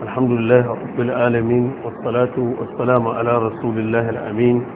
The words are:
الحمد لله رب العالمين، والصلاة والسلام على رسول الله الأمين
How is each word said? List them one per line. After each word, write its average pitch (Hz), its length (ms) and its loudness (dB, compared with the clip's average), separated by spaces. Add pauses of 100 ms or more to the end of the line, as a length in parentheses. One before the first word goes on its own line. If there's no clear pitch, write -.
الحمد 120 280 0
لله 120 400 4
رب - 280 -8
العالمين، 120 640 2 (160)
والصلاة 120 560 -2
والسلام 120 680 0
على 117 300 0
رسول 113 400 -2
الله 113 320 0
الأمين 117 480 2 (180)